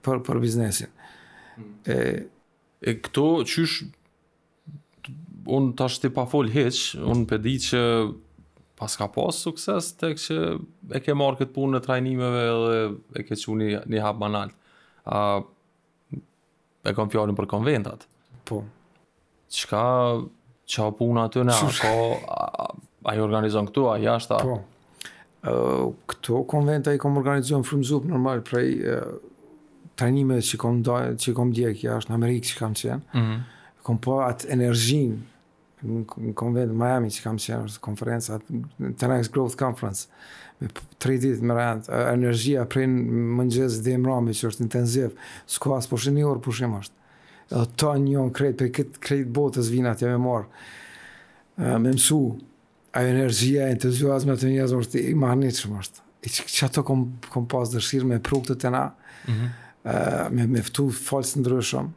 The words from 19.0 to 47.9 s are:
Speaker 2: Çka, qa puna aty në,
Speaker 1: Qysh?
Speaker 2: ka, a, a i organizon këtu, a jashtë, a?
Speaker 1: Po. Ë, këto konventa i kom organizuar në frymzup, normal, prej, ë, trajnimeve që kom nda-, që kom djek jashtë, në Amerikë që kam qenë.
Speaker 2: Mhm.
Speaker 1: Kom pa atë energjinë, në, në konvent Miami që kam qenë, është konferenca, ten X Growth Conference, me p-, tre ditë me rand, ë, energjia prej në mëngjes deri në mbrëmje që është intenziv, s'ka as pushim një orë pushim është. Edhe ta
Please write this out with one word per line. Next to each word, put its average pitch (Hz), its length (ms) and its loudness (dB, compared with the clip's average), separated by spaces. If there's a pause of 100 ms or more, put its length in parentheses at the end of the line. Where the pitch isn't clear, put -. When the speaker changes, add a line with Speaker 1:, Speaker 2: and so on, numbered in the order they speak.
Speaker 2:
Çka, - 320 -2 (840)
qa 110 220 0
puna 117 360 2
aty 123 160 2
në, 120 160 6
Speaker 1:
Qysh? 123 240 0
Speaker 2:
ka, 110 80 4 (340)
a, - 440 -4 (320)
a 107 160 0
i - 20 2
organizon 107 480 2
këtu, 131 220 2
a 107 100 2
jashtë, 113 380 2
a? - 100 2
Speaker 1:
Po. 117 140 -2 (760)
Ë, - 180 -2 (520)
këto - 380 -2
konventa 147 500 2
i 135 60 -2
kom 143 180 2
organizuar 139 400 2
në 123 80 -2
frymzup, 143 400 0
normal, 127 380 0
prej, 123 320 2
ë, 123 220 -2 (960)
trajnimeve 127 500 2
që - 140 -2
kom 120 200 2
nda-, 120 380 0
që 120 180 -2
kom 123 160 2
djek 113 320 0
jashtë, 113 300 -2
në - 20 -2
Amerikë 120 380 0
që - 60 -10
kam 110 180 -2
qenë. 127 320 -4
Speaker 2:
Mhm. 113 300 0 (420)
Speaker 1:
Kom 117 160 0
pa 131 260 0
atë 123 280 -2
energjinë, 120 640 2 (600)
në, 113 240 -4 (160)
në 113 160 -6
konvent 117 420 0
Miami 120 340 2
që - 140 -8
kam 110 160 -4
qenë, 113 260 -4
është 107 160 -10
konferenca, 113 560 -4 (600)
ten 127 180 0
X 117 160 0
Growth 127 260 0
Conference, 113 500 -2 (500)
me 135 100 -6
p-, - 160 -12 (140)
tre 135 200 2
ditë 123 240 2
me 120 140 2
rand, 117 320 0
ë, 120 220 0
energjia 123 580 2
prej 131 180 2
në 120 380 2 (120)
mëngjes 123 440 2
deri 127 180 0
në 127 60 2
mbrëmje 120 320 2
që 113 140 -2
është 117 160 -2
intenziv, 120 500 0 (280)
s'ka - 340 -2
as 123 100 -4
pushim 131 280 0
një 147 120 4
orë 123 160 0
pushim 120 320 -2
është. 98 200 -12 (500)
Edhe 117 200 0 (100)
ta 147 200 2